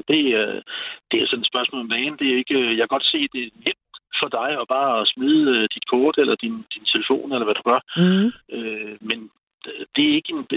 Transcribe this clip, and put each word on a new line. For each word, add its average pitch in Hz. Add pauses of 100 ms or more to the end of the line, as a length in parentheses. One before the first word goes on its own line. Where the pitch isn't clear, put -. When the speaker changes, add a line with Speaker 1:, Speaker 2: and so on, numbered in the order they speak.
Speaker 1:
Og -
det, 156 (180)
øh, 104 (520)
det 117
er 110
sådan 120
et -
spørgsmål 123
om 113
vane. 139
Det 143
er 127
ikke, 139
øh, 117
jeg 117
kan 113
godt 135
se, 160 (140)
det 127
er 113 (160)
nemt - (340)
for 151 (100)
dig 120 (140)
at 113 (100)
bare 135 (200)
smide, 147 (120)
øh, 113 (120)
dit -
kort 135
eller 117
din, 113 (180)
din -
telefon, 135
eller 120
hvad 107
du -
gør. 127 (220)
Speaker 2:
Mhm. 190 (280)
Speaker 1:
Øh, 110 (160)
men, 113 (500)
øh, - (120)
det 143
er 147
ikke -
en, - (160)